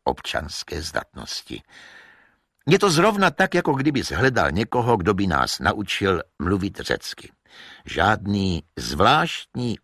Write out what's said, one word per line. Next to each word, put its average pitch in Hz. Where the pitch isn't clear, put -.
občanské -
zdatnosti. -
Je 185
to 202
zrovna 185
tak, 185
jako 175
kdybys 135
hledal 107
někoho, 117
kdo 95
by 98
nás 67
naučil 98
mluvit 92
řecky. -
Žádný 95
zvláštní 120